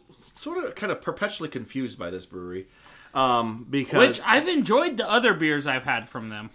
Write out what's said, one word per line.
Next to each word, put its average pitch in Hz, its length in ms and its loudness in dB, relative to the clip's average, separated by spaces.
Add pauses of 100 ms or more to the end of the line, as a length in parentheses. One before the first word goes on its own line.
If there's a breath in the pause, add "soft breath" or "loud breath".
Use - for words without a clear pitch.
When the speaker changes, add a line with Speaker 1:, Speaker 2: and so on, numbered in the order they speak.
(180)
Speaker 1:
sort - 460 -8
of - 100 -6
kind 196 180 -4
of - 80 -6
perpetually 175 480 -4
confused 123 500 -6
by 87 120 -6
this 92 160 -8
brewery, 90 400 -10 (480 loud breath)
um, 120 560 2
because 135 280 0 (200)
Speaker 2:
Which - 80 -12
I've 277 220 4
enjoyed 277 480 2
the 214 120 -2
other 226 260 4
beers 151 320 0
I've 131 180 -2
had 117 240 -2
from 113 200 -10
them. 107 260 -12